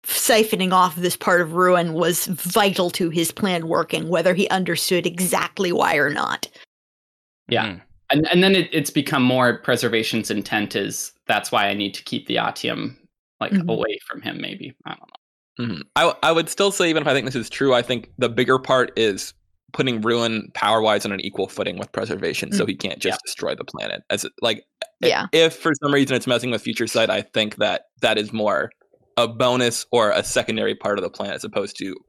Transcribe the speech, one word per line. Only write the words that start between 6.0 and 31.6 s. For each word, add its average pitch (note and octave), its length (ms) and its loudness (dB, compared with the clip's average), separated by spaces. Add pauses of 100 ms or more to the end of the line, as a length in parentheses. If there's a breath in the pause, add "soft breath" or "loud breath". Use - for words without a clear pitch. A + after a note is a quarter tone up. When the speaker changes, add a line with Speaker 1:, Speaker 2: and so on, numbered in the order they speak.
Speaker 1:
not. - 360 -4 (1000 loud breath)
Speaker 2:
Yeah. A2+ 180 2
Speaker 3:
Mm. F#2 140 -12 (300)
Speaker 2:
And, D3+ 180 2
and F3+ 140 4
then F#3+ 120 4
it, F3 160 0
it's D#3 200 -2
become C#3 320 0
more B2+ 360 4
Preservation's A2+ 680 0
intent G#2 460 -2
is, - 380 -4 (140)
"That's G#2 220 0
why G#2 200 2
I G2+ 40 0
need G2+ 200 -4
to - 100 -12
keep - 240 -8
the A#2+ 100 -4
Atium, - 600 -4 (420)
like, - 140 -4
Speaker 1:
Mm-hmm. F3 160 0
Speaker 2:
away A2+ 360 -2
from - 160 -14
him," - 200 -8
maybe. G2 340 -12 (100)
I - 40 -12
don't - 100 -12
know. - 680 -14
Speaker 4:
Mm-hmm. F2 160 -8 (140)
I, D#3+ 260 4
I D#3 120 4
would E3 160 2
still G3+ 240 2
say, F3+ 160 2
even D#3+ 120 2
if D3 60 0
I C3+ 60 4
think C3 120 2
this C3 100 -6
is A2+ 140 -4
true, C3+ 240 2
I A#2+ 80 6
think A#2+ 360 -4
the A#2+ 100 2
bigger C3 320 2
part C3 380 2
is G#2 360 0 (380)
putting B2+ 300 -2
Ruin A#2 520 0
power-wise G#2+ 520 2
on G2+ 80 -4
an G2 80 -6
equal F#2+ 260 -4
footing F#2+ 300 -6
with F#2+ 160 -8
Preservation, - 580 -4
so G3+ 140 0
Speaker 1:
Mm. - 40 -4
Speaker 4:
he F#2+ 60 -4
can't F2 240 -8
just - 220 -2
Speaker 2:
Yeah. - 40 -20
Speaker 4:
destroy - 300 -6
the - 80 -12
planet. - 460 -10
As G#2 160 -4
it, - 160 -10
like, A2+ 240 -2 (360)
i-, B2+ 60 2
Speaker 1:
Yeah. - 240 2
Speaker 4:
if E3 240 4
for - 160 -2 (100)
some C#3+ 120 0
reason C3+ 200 4
it's A#2+ 140 0
messing B2 240 0
with A2+ 100 -2
Future A2+ 260 -4
Sight, A2+ 220 2
I G2+ 120 0
think G#2+ 360 -2
that G2 260 0 (180)
that A2 160 2
is G#2 160 -4
more G#2 380 0 (440)
a A#2+ 140 4
bonus B2 640 0
or G#2+ 180 4
a G#2 140 2
secondary A2 500 -2
part G#2 240 -2
of F#2 40 -4
the E2 60 -4
plan G2+ 220 -8
as C#2+ 140 -8
opposed G2+ 320 -4